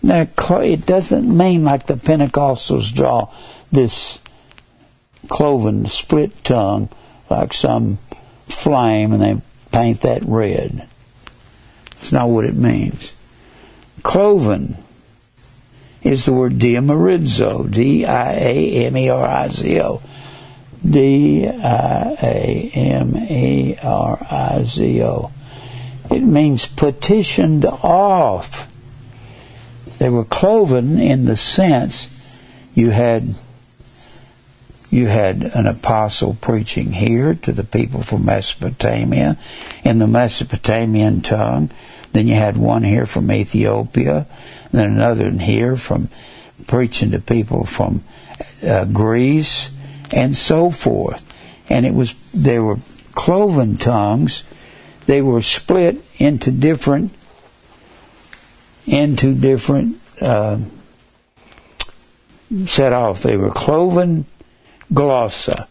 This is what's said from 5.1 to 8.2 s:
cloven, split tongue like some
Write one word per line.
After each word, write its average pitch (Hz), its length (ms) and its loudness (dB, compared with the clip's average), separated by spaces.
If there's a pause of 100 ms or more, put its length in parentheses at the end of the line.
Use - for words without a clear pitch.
cloven, 107 600 0
split - 580 -4
tongue 104 420 0 (420)
like - 220 -2
some 113 460 -2 (500)